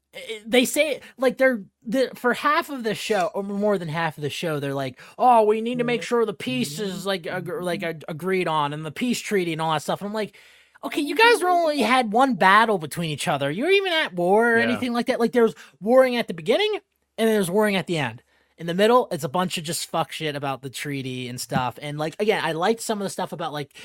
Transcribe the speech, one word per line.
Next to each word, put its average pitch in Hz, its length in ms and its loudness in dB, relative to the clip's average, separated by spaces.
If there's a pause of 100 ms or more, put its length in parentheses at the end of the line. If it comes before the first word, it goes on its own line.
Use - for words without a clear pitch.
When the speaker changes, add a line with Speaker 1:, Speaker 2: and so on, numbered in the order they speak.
(140)
Speaker 1:
i-, - 60 -16
i-, 214 260 -12
they 247 200 4
say, 294 360 0 (160)
like, 247 200 0
they're, 254 260 2 (220)
the, 247 300 0
for 240 180 0
half 320 360 0
of 262 140 -8
the 214 120 -2
show, 190 380 0
or 196 100 -4
more 202 340 0
than 170 100 -6
half 156 300 -2
of 151 60 -10
the 139 60 -4
show, 156 300 -4
they're 139 140 -4
like, 135 260 -6 (180)
"Oh, 233 280 6
we 220 160 2
need 240 180 -4
to 240 60 0
make 240 180 -2
sure 233 220 2
the 208 80 -6
peace 240 460 -4
is, 190 260 -6
like, 190 220 -4
ag-, 175 340 -6
like, 180 220 -4
ag-, 165 240 -6
agreed 175 400 -2
on, 151 260 0
and 156 120 -8
the 151 60 -10
peace 240 280 -2
treaty 175 340 -2
and 160 80 -4
all 160 100 0
that 151 100 0
stuff." 170 200 -4
And 202 60 -8
I'm 208 60 -8
like, 214 240 -6 (460)
"Okay, 302 180 -4
you 294 140 -4
guys 453 280 6
only 339 380 2
had 233 300 2
one 247 240 4
battle 202 420 6
between 160 320 -6
each 147 180 -4
other. 143 220 0
You 190 160 -4
were 370 60 2
even 392 220 2
at 294 200 -2
war 208 420 4
or - 20 4
Speaker 2:
Yeah. - 20 4
Speaker 1:
anything 233 340 0
like 233 140 0
that." 240 120 -2
Like, 233 120 2
there 240 120 4
was 220 120 2 (240)
warring 247 380 4
at 220 100 -2
the 196 60 -8
beginning, 311 460 0 (380)
and 226 120 2
there 214 100 4
was 180 120 0
warring 208 260 2
at 170 100 -2
the 170 100 -2
end. 127 240 -4 (360)
In 165 100 -2
the 170 80 4
middle, 226 360 6
it's 170 120 -4
a 156 60 -4
bunch 180 280 0
of 165 60 -8
just 156 260 -6
fuck 160 220 -2
shit 151 240 -6
about 135 260 -6
the 139 80 -10
treaty 127 580 -8
and 123 140 -10
stuff. 127 400 -4
And, 147 160 -8
like, 156 220 -4
again, 202 240 2
I 165 80 -2
liked 185 300 0
some 214 180 -4
of 196 60 -6
the 170 40 -4
stuff 180 220 -6
about, 160 220 -8
like, 147 320 -10